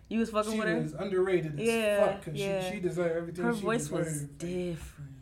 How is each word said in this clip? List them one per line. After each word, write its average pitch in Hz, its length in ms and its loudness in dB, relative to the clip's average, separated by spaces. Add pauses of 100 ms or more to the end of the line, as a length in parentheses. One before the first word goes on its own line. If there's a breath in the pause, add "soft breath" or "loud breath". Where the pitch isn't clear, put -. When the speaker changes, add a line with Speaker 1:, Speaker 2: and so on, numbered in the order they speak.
Speaker 1:
You 220 100 2
was 226 120 2
fucking 214 220 2
Speaker 2:
she 214 60 0
Speaker 1:
with 214 80 2
her? 165 140 2
Speaker 2:
was 151 120 -4
underrated 185 680 2
as 226 80 2
Speaker 1:
Yeah, 214 460 4
Speaker 2:
fuck 196 120 -8
'cause 160 100 -8
Speaker 1:
yeah. 196 340 0
Speaker 2:
she, 190 60 -4
she 196 60 -6
deserved 170 340 0
everything 170 300 -4
Speaker 1:
Her 240 80 2
Speaker 2:
she 208 80 -4
Speaker 1:
voice 202 280 0
was 160 180 -2
Speaker 2:
deserved. 147 240 -6
Like, - 80 -18
Speaker 1:
different. 170 720 -6 (100)